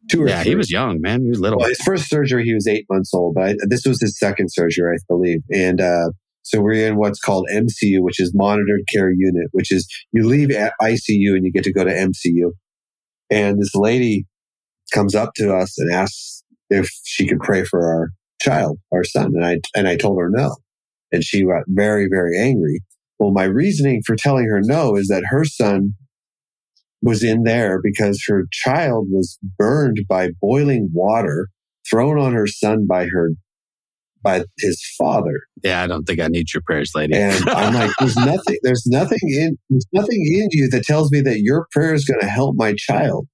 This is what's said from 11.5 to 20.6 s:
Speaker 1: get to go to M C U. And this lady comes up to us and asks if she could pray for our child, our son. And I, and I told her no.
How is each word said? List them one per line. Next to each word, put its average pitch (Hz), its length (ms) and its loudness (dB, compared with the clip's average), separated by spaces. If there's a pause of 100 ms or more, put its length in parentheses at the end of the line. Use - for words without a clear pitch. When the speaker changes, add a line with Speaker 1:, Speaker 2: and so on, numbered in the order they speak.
Speaker 1:
get 92 140 0
to 98 80 -2
go 95 100 2
to 90 120 0
M 95 180 0
C - 220 -4
U. 87 180 2 (760)
And 101 320 2
this 98 140 -2
lady 107 500 2 (680)
comes 101 200 0
up 110 220 0
to 101 180 0
us 92 240 -2
and 87 160 -2
asks - 500 -4 (260)
if 98 200 0 (140)
she - 240 -2
could 80 140 0
pray 92 240 0
for 87 200 0
our 82 240 0 (320)
child, 120 380 0 (140)
our 90 100 0
son. - 320 -2
And 85 100 0
I, 87 120 0 (180)
and 98 120 0
I 87 100 0
told 101 220 0
her 85 120 -2
no. 135 240 0 (560)